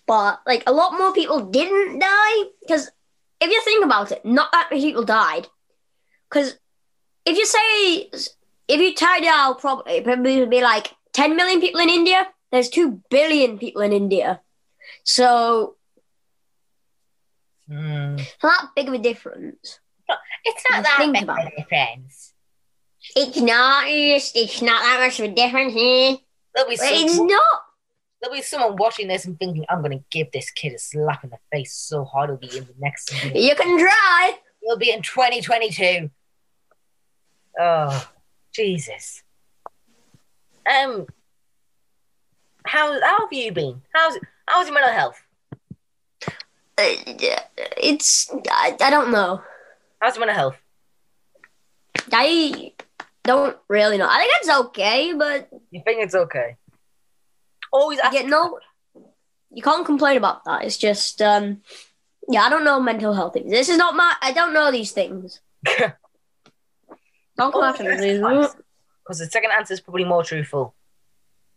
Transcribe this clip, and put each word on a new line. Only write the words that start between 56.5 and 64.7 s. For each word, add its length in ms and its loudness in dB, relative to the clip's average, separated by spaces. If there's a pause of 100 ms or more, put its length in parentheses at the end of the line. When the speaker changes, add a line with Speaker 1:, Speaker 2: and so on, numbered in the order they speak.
Speaker 2:
Always 280 2
ask 140 2
Speaker 1:
Yeah, 100 0
no, 360 0 (920)
you 100 -16
can't 240 0
complain 320 2
about 280 -2
that. 180 -4
It's 140 -8
just, 440 -2
um, 400 2 (640)
yeah, 140 2
I 80 4
don't 140 2
know 160 2
mental 340 -2
health 200 -4
things. 180 -6
This 180 2
is 80 2
not 180 2
my, 260 4
I 100 -2
don't 220 0
know 180 4